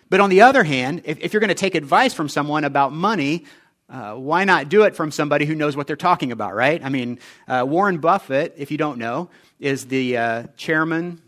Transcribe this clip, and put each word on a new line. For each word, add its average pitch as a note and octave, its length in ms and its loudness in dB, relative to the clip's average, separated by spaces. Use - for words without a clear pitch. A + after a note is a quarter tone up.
but F#3+ 100 2
on G3+ 100 4
the F#3+ 120 8
other B3+ 220 8
hand, C#3+ 420 -2
if, D#3 160 -8
if - 120 -6
you're G#3+ 60 2
gonna G3+ 160 0
take F#3+ 180 -2
advice F3 400 2
from D#3 160 -4
someone D3 340 -2
about C#3 300 0
money, E3 520 -2
uh, A#2 240 -12
why C#3+ 300 -2
not E3+ 260 2
do G#3 140 6
it G3 120 2
from D#3 160 -4
somebody D3 340 0
who D#3 100 -4
knows D3+ 200 -2
what C#3 120 -6
they're D#3 80 -6
talking E3 360 0
about, G#2+ 220 -8
right? C3 300 2
I C3+ 60 -8
mean, B2 300 -6
uh, B2+ 200 0
Warren F3+ 300 0
Buffett, E3 580 0
if C#3+ 140 -12
you D3+ 80 -6
don't D3 220 -4
know, B2 300 -6
is C3+ 280 -4
the, B2+ 300 -2
uh, A#2 260 -2
chairman, E3 720 -2